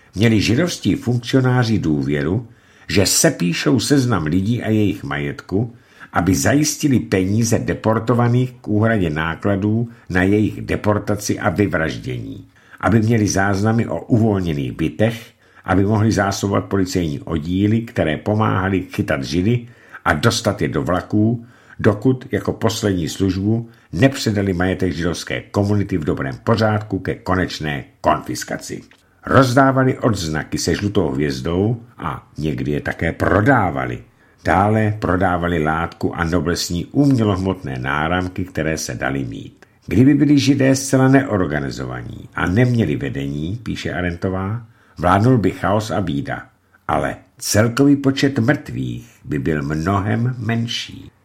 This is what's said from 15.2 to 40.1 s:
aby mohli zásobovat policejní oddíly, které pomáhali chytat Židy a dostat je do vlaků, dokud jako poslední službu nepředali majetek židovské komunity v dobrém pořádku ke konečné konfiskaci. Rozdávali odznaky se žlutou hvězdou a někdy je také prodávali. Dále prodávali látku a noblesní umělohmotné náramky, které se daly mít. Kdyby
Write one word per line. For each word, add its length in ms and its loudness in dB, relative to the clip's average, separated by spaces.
aby 200 2
mohli 280 4
zásobovat 520 0
policejní 560 -2
oddíly, 600 0
které 360 -2
pomáhali 800 0
chytat 300 -2
Židy 420 0
a 80 2
dostat 500 0
je 60 0
do 140 -2
vlaků, 640 0
dokud 540 2
jako 200 -2
poslední 560 -2
službu 600 -2
nepředali 600 0
majetek 400 0
židovské 480 -4
komunity 580 0
v 60 -6
dobrém 400 -4
pořádku 540 0
ke 160 -6
konečné 680 -4
konfiskaci. 840 -4
Rozdávali 720 4
odznaky 600 -2
se 160 0
žlutou 360 0
hvězdou 720 0
a 300 -8
někdy 340 -4
je 80 -2
také 320 -4
prodávali. 840 0
Dále 540 2
prodávali 680 0
látku 520 -2
a 80 -2
noblesní 600 -2
umělohmotné 960 0
náramky, 640 -2
které 340 -4
se 160 -6
daly 300 -4
mít. 420 -14
Kdyby 280 6